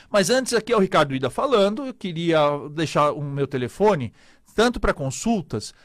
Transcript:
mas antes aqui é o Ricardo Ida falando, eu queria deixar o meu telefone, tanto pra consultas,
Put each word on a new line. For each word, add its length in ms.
mas 180
antes 240
aqui 200
é 40
o 40
Ricardo 340
Ida 160
falando, 560
eu 80
queria 460
deixar 400
o 100
meu 240
telefone, 680
tanto 260
pra 120
consultas, 800